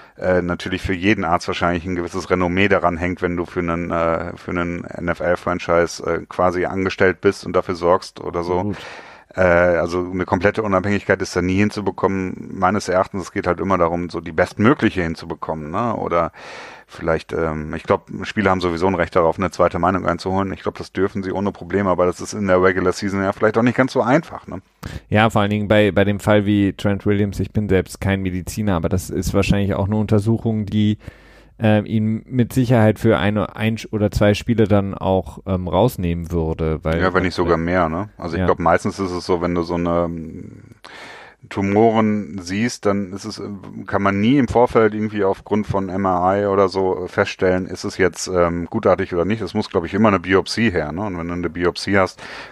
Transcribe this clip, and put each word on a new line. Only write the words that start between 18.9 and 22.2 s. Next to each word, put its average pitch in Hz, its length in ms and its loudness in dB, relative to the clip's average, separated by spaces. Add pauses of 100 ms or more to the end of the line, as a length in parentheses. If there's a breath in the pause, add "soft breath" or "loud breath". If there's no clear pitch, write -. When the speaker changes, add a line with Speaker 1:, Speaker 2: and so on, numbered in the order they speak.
Speaker 1:
Recht 85 220 -2
darauf, 82 220 2
eine 92 120 -2
zweite 87 280 0
Meinung 92 260 0
einzuholen. 92 480 -2
Ich - 80 -10
glaub, - 160 -6
das - 160 -14
dürfen 95 300 -2
sie 92 100 -6
ohne 95 180 -2
Probleme, 92 380 -2
aber 90 160 2
das 90 160 0